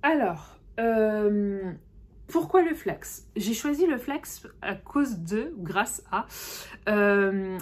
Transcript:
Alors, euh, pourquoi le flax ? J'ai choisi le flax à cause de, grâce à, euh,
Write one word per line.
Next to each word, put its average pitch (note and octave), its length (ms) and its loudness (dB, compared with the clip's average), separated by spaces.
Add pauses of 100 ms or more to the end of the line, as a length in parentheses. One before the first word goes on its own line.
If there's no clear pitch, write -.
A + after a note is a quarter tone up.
Alors, B3+ 560 0 (200)
euh, G#3 920 2 (560)
pourquoi F4 340 4
le E4 120 2
flax ? - 640 -8
J'ai G#3+ 160 -2
choisi D4 340 0
le C#4+ 120 2
flax - 480 -8 (160)
à G3 120 -4
cause B3 440 -2
de, G#3+ 400 -4
grâce F#3 520 -2
à, G3 160 -2 (600)
euh, G3 720 4